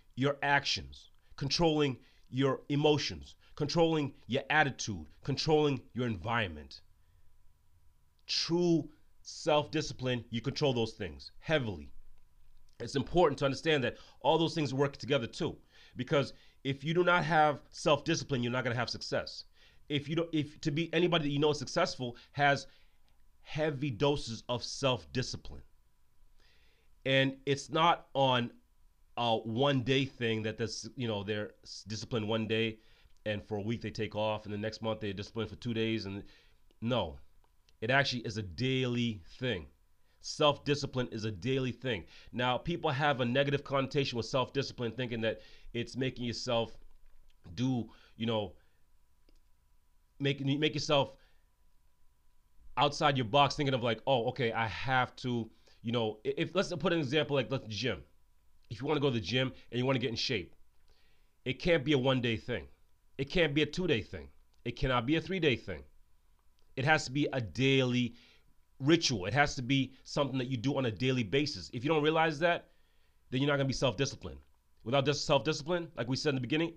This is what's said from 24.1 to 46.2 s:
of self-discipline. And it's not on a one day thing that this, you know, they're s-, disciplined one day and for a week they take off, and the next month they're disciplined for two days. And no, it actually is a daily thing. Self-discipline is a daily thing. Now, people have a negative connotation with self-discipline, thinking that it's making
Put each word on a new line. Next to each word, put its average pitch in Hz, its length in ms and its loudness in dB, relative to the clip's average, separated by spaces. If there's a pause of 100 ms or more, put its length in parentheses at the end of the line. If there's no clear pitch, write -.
of 120 120 -2
self-discipline. 123 1000 -4 (1400)
And 135 400 4
it's 139 240 0
not 160 440 4
on 127 380 2 (640)
a 117 220 2
one 127 440 2
day 135 220 2
thing 113 400 -2
that 110 140 -4
this, 110 400 -6
you 123 100 -2
know, 104 160 -2
they're 104 280 -4 (120)
s-, - 240 -16
disciplined 107 400 -4
one 113 200 0
day 110 320 0 (480)
and 104 160 -4
for 107 140 -6
a 101 40 -4
week 110 200 -4
they 107 100 -6
take 107 240 -6
off, 107 300 -2
and 101 80 -8
the 104 40 -4
next 107 240 -6
month 110 200 -4
they're 104 120 -4
disciplined 104 360 -6
for 101 80 -12
two 120 160 -6
days. 110 320 0
And 98 180 -8 (580)
no, 104 380 -2 (600)
it 113 100 -2
actually 131 300 2
is 107 160 -6
a 107 40 -4
daily 120 800 -2 (180)
thing. 104 280 -4 (540)
Self-discipline 143 880 0
is 107 140 -6
a 113 60 -2
daily 127 420 -2
thing. 110 320 -4 (260)
Now, 123 260 0
people 160 320 -2
have 139 320 2
a 127 40 2
negative 139 380 2
connotation 135 540 0
with 113 80 -2
self-discipline, 123 680 -2
thinking 120 280 -4
that 110 200 0 (320)
it's 117 220 -6
making 127 300 -4